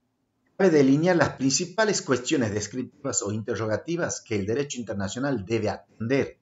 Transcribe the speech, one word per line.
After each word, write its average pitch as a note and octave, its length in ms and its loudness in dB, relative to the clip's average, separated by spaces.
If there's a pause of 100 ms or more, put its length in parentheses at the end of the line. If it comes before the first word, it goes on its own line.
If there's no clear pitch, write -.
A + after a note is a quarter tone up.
(600)
Cabe F#3+ 80 8
delinear D3+ 460 6
las C#3+ 220 2
principales F3+ 680 0
cuestiones B2 500 0
descriptivas A#2+ 680 -6
o G2+ 80 -2
interrogativas G#2+ 880 -4
que - 140 -6
el G2 100 -2
derecho C3 340 -4
internacional A2 640 -4
debe G#2 280 -2
atender. A2+ 720 -4